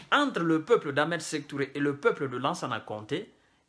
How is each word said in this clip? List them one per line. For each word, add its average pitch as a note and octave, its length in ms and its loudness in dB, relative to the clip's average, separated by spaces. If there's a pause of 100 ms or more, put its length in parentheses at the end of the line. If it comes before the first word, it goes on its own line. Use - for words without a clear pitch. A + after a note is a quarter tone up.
(120)
entre C4 300 2
le D#3+ 240 2
peuple A3+ 280 2
d'Ahmed D#3 280 2
Sékou D3+ 260 -6
Touré C#3 280 -4
et C#3+ 60 -4
le C#3+ 160 0
peuple D#3 320 0
de B2 80 -6
Lansana C3 440 -2
Conté, A2 520 -8 (360)